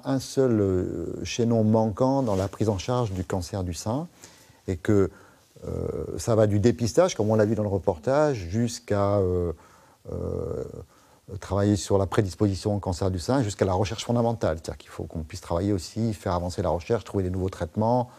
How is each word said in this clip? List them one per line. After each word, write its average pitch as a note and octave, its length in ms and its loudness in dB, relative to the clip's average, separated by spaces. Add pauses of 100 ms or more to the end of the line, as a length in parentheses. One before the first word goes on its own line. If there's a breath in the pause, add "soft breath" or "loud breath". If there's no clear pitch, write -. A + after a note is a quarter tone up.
un C3+ 140 0
seul, B2 420 2
euh, F#2 640 -2
chaînon A2+ 400 2
manquant A2+ 580 2
dans G#2+ 140 0
la F#2+ 120 0
prise G#2 220 -2
en G2 80 0
charge A#2+ 360 -2
du F#2+ 100 -4
cancer F#2+ 400 -4
du F2 100 -4
sein C3+ 340 -4 (600 loud breath)
et F#2+ 100 -2
que, G2+ 320 4 (560 loud breath)
euh, E2+ 400 -6 (140)
ça A2+ 160 0
va A2 100 6
du G2+ 140 4
dépistage, A#2+ 560 4
comme G#2+ 160 0
on A2 40 4
l'a G#2+ 100 6
vu G#2+ 100 2
dans G#2+ 80 0
le G#2 60 -2
reportage, B2 680 2
jusqu'à, G2+ 800 0
euh, F2+ 360 0 (600 loud breath)
euh, F2 520 -6 (760 soft breath)
travailler G2+ 360 2
sur G2+ 220 2
la G2 80 2
prédisposition G2+ 680 0
au G2 40 -2
cancer F#2+ 300 -2
du F#2 80 -2
sein, B2+ 240 0
jusqu'à G#2+ 240 -2
la F#2+ 80 2
recherche G#2 320 -2
fondamentale. A#2 560 0
C'est-à-dire - 160 -10
qu'il - 140 -20
faut - 140 -10
qu'on D#2+ 180 -8
puisse - 180 -12
travailler F#2+ 320 -2
aussi, A2 400 -4
faire F#2+ 220 -2
avancer F2 260 -2
la F2 80 0
recherche, F#2 360 -2
trouver G2 180 -2
des F2+ 80 -2
nouveaux F#2 180 -2
traitements, A#2 680 -2